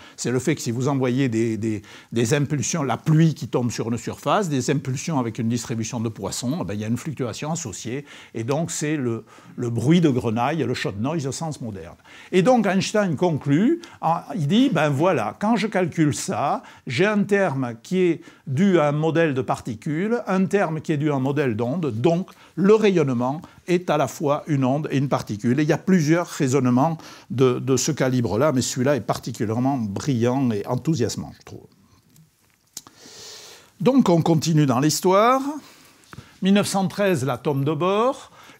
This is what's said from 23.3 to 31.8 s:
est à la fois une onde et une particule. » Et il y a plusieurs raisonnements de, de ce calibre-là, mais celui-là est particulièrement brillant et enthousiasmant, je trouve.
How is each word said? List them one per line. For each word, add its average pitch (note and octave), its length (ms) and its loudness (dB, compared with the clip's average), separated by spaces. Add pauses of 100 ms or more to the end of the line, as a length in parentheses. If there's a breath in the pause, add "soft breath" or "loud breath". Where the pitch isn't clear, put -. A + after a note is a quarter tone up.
est F3+ 220 0
à D3+ 80 2
la C#3+ 100 2
fois D3 400 -2
une C#3 180 2
onde C3+ 260 0
et C#3+ 60 0
une C#3 100 0
particule. » B2 520 0
Et D#3 40 4
il D3+ 60 0
y D#3+ 40 4
a C#3+ 40 -2
plusieurs E3+ 500 2
raisonnements C#3 360 0 (640 loud breath)
de, B2 300 2
de C3 160 0
ce B2+ 160 0
calibre-là, B2+ 640 2
mais B2+ 80 2
celui-là C3 340 0
est A#2 60 -2
particulièrement B2 760 -4
brillant A#2+ 720 0
et G#2 140 -6
enthousiasmant, B2 720 -4
je - 60 -20
trouve. - 220 -18 (2250 loud breath)